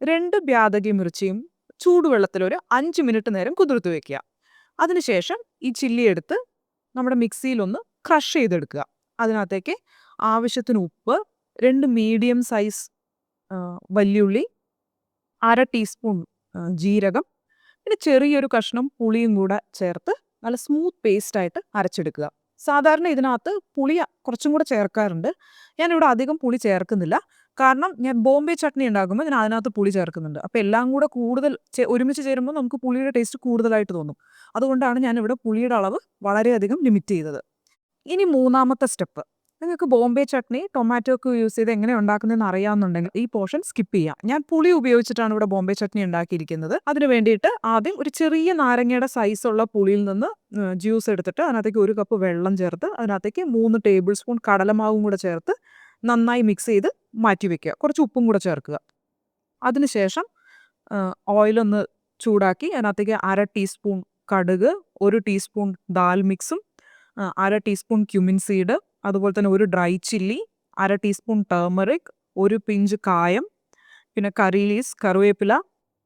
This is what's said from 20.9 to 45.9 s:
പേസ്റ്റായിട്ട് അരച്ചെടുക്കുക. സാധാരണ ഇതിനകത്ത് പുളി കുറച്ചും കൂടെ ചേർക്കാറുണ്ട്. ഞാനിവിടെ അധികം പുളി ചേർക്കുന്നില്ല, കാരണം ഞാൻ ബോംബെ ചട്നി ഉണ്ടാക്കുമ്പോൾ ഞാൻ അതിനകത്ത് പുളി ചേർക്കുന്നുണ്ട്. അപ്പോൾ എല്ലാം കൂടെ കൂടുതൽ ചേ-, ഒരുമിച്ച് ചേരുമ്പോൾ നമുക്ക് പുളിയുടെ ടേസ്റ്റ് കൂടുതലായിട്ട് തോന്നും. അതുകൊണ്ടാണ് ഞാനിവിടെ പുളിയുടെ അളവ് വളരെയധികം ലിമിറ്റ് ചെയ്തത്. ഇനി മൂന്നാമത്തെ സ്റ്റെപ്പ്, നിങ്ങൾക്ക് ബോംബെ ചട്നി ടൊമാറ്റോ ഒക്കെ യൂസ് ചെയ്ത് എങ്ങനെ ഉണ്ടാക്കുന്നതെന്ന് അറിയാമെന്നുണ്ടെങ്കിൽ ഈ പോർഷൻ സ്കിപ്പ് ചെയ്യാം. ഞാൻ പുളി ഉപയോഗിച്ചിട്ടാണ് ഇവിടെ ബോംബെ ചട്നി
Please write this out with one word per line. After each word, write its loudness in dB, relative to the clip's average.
പേസ്റ്റായിട്ട് -2
അരച്ചെടുക്കുക. -4
സാധാരണ 2
ഇതിനകത്ത് 0
പുളി 0
കുറച്ചും -4
കൂടെ 2
ചേർക്കാറുണ്ട്. -2
ഞാനിവിടെ 2
അധികം 2
പുളി -2
ചേർക്കുന്നില്ല, 0
കാരണം 2
ഞാൻ -2
ബോംബെ 2
ചട്നി -2
ഉണ്ടാക്കുമ്പോൾ 0
ഞാൻ 0
അതിനകത്ത് -2
പുളി 2
ചേർക്കുന്നുണ്ട്. -4
അപ്പോൾ -4
എല്ലാം 2
കൂടെ 2
കൂടുതൽ -2
ചേ-, 0
ഒരുമിച്ച് 0
ചേരുമ്പോൾ -2
നമുക്ക് -4
പുളിയുടെ -2
ടേസ്റ്റ് -2
കൂടുതലായിട്ട് 0
തോന്നും. -8
അതുകൊണ്ടാണ് 0
ഞാനിവിടെ 0
പുളിയുടെ 0
അളവ് 0
വളരെയധികം 2
ലിമിറ്റ് 2
ചെയ്തത്. -4
ഇനി 0
മൂന്നാമത്തെ 4
സ്റ്റെപ്പ്, -6
നിങ്ങൾക്ക് -4
ബോംബെ 4
ചട്നി -4
ടൊമാറ്റോ 0
ഒക്കെ -4
യൂസ് 0
ചെയ്ത് 0
എങ്ങനെ 0
ഉണ്ടാക്കുന്നതെന്ന് 0
അറിയാമെന്നുണ്ടെങ്കിൽ 0
ഈ -2
പോർഷൻ -4
സ്കിപ്പ് -6
ചെയ്യാം. 0
ഞാൻ 0
പുളി 4
ഉപയോഗിച്ചിട്ടാണ് 2
ഇവിടെ -2
ബോംബെ -2
ചട്നി -4